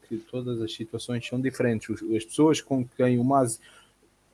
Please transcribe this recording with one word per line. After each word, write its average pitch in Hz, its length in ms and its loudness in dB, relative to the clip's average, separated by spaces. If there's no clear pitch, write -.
que 113 100 -6
todas 123 440 -6
as 110 140 -6
situações 117 500 -6
são 123 140 -6
diferentes. 123 480 0
Os, 107 160 -8
as 110 120 0
pessoas 151 340 4
com 131 260 -2
quem 127 340 2
o 120 40 2
Masi, 131 340 2